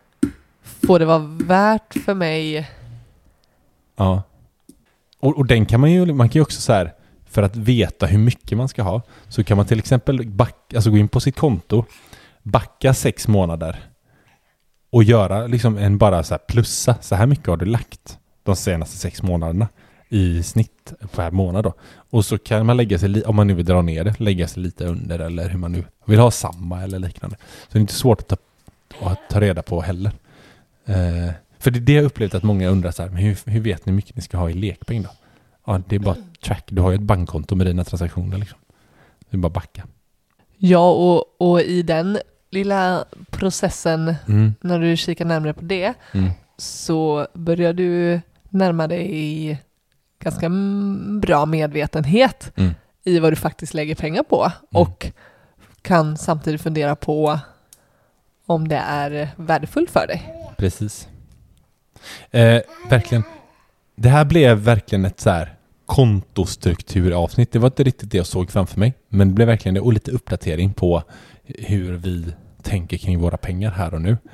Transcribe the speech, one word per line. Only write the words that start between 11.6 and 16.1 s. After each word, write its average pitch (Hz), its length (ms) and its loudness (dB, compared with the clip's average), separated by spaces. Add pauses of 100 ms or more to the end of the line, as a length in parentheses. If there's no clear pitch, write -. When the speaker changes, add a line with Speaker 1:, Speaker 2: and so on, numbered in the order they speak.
Speaker 2:
backa 123 520 0
sex - 340 -4
månader 85 520 0 (1120)
och 117 140 8
göra 104 420 4
liksom 117 320 0
en 101 200 2
bara 95 240 4